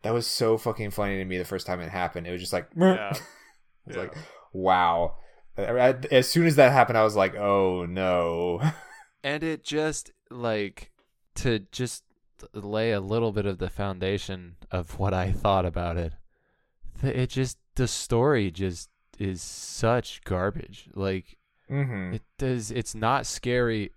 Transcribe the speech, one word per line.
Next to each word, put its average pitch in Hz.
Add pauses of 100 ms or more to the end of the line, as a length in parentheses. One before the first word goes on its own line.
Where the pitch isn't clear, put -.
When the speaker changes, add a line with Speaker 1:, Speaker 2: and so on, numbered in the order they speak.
Speaker 1:
That 110
was 117
so 113
fucking 110
funny 98
to 95
me 92
the 90
first 95
time 90
it 80
happened. 87
It 87
was 90
just 90
like, 90
"Meh." 185
Speaker 2:
Yeah. 104
Speaker 1:
<laughs> -
It's 135
Speaker 2:
Yeah. 92
Speaker 1:
like, - (360)
wow. 90 (400)
As 127
soon 165
as 151
that 135
happened, 120
I 110
was 104
like, 95
"Oh 98
no." 87
<laughs> -
Speaker 2:
And 147
it 160
just, 156 (180)
like, 113 (440)
to 117 (120)
just - (500)
lay 107
a 101
little 110
bit 101
of 95
the 90
foundation 92 (140)
of 90
what 95
I 92
thought 95
about 87
it, 82 (880)
th-, 135
it 127
just, 131 (160)
the 127
story 117
just 90 (280)
is 95
such -
garbage. 95
Like, 95 (340)
Speaker 1:
Mm-hmm. 117
Speaker 2:
it 110 (160)
does, 123
it's 117
not 110
scary 120